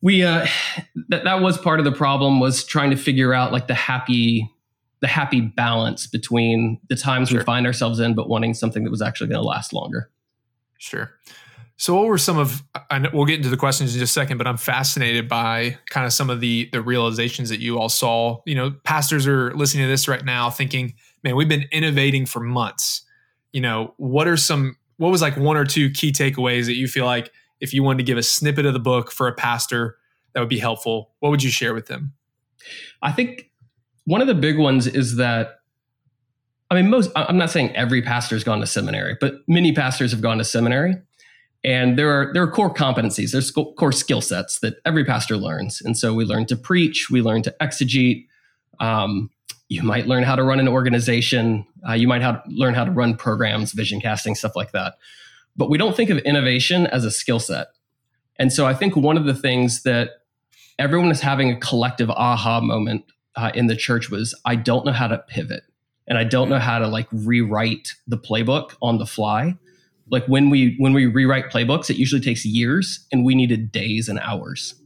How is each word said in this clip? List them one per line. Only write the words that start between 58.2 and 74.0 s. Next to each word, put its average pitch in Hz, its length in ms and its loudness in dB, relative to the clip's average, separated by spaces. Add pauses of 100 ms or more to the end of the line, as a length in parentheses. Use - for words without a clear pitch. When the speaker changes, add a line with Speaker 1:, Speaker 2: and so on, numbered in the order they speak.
Speaker 1:
And 131 120 2
so 143 140 2
I 131 80 4
think 196 220 0
one 151 200 4
of 160 100 2
the 135 100 2
things 123 480 0
that 120 260 2 (680)
everyone 160 320 4
is 143 100 0
having 135 300 2
a 120 80 -4
collective 120 500 0
aha 117 520 2
moment, 110 440 -2 (300)
uh, 113 180 -2
in 120 140 2
the 113 80 2
church 113 340 -2
was, 107 240 -4 (120)
"I 120 100 0
don't 117 300 0
know 139 60 0
how 120 160 0
to 110 100 -2
pivot, - 460 -10 (440)
and 123 100 0
I 113 80 2
don't 123 240 2
know 135 100 2
how 117 200 0
to, 110 80 0
like, 110 240 -4
rewrite 110 800 0 (140)
the 117 100 -4
playbook 117 640 -2
on 117 160 2
the 110 80 -2
fly." 113 500 -2 (540)
Like, 127 160 0
when 139 240 6
we, 131 300 4
when 135 120 6
we 135 140 6
rewrite 131 440 2
playbooks, 123 400 0
it - 60 0
usually 135 240 2
takes 120 260 -2
years, 120 680 0
and 123 100 4
we 131 120 4
needed 120 360 2
days 110 380 -2